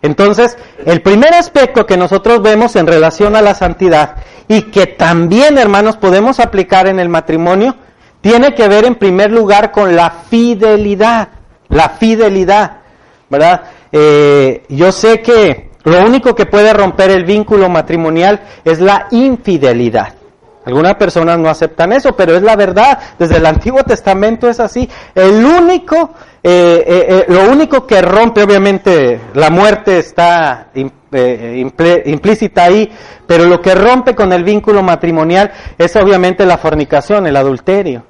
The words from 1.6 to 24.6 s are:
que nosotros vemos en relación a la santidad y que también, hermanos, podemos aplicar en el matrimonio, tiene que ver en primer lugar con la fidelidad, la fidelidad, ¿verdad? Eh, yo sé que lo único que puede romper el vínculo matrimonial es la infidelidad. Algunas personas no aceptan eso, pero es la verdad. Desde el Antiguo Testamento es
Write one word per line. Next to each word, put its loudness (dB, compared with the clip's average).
que -2
nosotros 0
vemos 0
en 0
relación 0
a 2
la 2
santidad -2
y 0
que 0
también, 0
hermanos, 0
podemos 0
aplicar 0
en -2
el -2
matrimonio, -2
tiene 2
que 0
ver 2
en 0
primer 0
lugar 0
con 0
la 2
fidelidad, -2
la 0
fidelidad, 0
¿verdad? 0
Eh, 2
yo 0
sé 0
que 0
lo 2
único 2
que 0
puede 2
romper 0
el -2
vínculo 0
matrimonial -2
es -2
la 0
infidelidad. -2
Algunas -2
personas -2
no 0
aceptan -4
eso, -2
pero 0
es 0
la 2
verdad. 0
Desde 0
el 0
Antiguo -2
Testamento -2
es -2